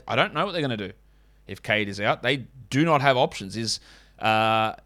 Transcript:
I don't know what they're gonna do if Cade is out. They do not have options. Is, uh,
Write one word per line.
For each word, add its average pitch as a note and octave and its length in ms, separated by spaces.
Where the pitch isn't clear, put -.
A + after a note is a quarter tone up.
I A2+ 80
don't E3 180
know D#3 120
what G3 80
they're F3 80
gonna B2+ 160
do G2 160
if G2 140
Cade G#2+ 280
is G2 100
out. A#2 240
They B2+ 240
do C#3+ 160
not D3+ 160
have C3+ 160
options. G#2+ 400
Is, A2+ 240
uh, A2 560